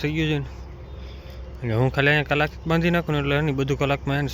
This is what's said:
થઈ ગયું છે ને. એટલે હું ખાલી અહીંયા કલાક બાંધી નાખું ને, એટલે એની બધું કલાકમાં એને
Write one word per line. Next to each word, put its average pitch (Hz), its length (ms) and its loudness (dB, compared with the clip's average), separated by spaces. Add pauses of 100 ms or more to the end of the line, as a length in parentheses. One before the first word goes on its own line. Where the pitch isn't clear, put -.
થઈ 147 140 -2
ગયું 156 160 2
છે 147 80 2
ને. 135 80 -6 (1080)
એટલે 117 180 -2
હું 127 180 4
ખાલી 139 200 4
અહીંયા 147 200 2
કલાક 147 200 2 (160)
બાંધી 165 280 4
નાખું 170 200 0
ને, 147 40 2
એટલે 143 160 2
એની 147 240 2
બધું 139 180 0
કલાકમાં 139 420 0
એને 139 140 -2